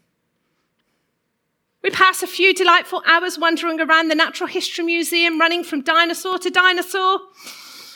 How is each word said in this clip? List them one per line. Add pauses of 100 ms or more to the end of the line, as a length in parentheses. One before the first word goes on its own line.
(1800)
We
pass
a
few
delightful
hours
wandering
around
the
Natural
History
Museum,
running
from
dinosaur
to
dinosaur. (760)